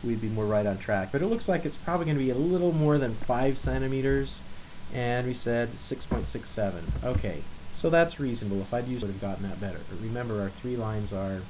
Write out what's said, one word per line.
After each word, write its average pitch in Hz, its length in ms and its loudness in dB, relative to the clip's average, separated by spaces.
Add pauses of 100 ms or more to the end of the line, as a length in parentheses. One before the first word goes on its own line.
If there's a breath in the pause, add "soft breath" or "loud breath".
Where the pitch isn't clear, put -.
we'd 113 180 0
be 107 80 -2
more 107 160 0
right 104 220 4
on 98 100 0
track. 98 340 0
But 139 120 2
it 190 40 2
looks 226 200 0
like 180 180 2
it's 147 120 -4
probably 170 280 0
gonna 147 140 2
be 131 100 2
a 123 60 2
little 175 360 2
more 151 280 6
than 120 160 2
five 127 420 4
centimeters, 135 840 2 (520 loud breath)
and 123 320 0
we 127 80 -2
said 117 460 0
six - 260 -6
point 110 220 0
six - 220 -6
seven. 92 420 -2 (120)
Okay, 120 380 0 (320)
so - 160 2
that's 165 300 4
reasonable. 110 420 0
If 95 140 -4
I'd 123 120 0
used, 123 160 -4
would 101 80 -2
have 98 100 -6
gotten 98 280 -4
that 92 100 -4
better. 92 200 -4 (100)
But 95 120 -6
remember, 113 380 -2
our 98 100 0
three 123 260 -4
lines 110 360 -2
are 95 380 -2